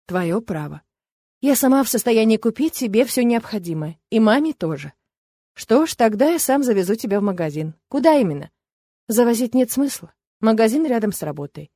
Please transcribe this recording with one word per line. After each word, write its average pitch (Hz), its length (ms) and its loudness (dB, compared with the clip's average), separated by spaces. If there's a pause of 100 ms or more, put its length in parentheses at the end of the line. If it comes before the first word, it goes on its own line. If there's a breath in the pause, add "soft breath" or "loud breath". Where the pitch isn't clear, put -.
твоё 175 380 -4
право. 151 400 -10 (580)
Я 269 160 2
сама 269 260 4
в 226 60 -2
состоянии 220 480 2
купить 233 380 -2
себе 233 320 0
всё 254 160 -2
необходимое, 170 760 -4 (120)
и 220 100 2
маме 262 320 2
тоже». 147 400 -6 (680)
«Что 285 280 2
ж, - 80 -6
тогда 226 340 2
я 339 100 0
сам 285 240 0
завезу 202 340 0
тебя 208 220 -2
в 196 40 -2
магазин. 160 500 -4 (160)
Куда 294 280 2
именно?» 156 340 -2 (580)
«Завозить 233 460 0
нет 247 160 2
смысла. 269 420 -4 (280)
Магазин 226 440 2
рядом 226 280 -2
с - 100 -10
работой». 147 540 -12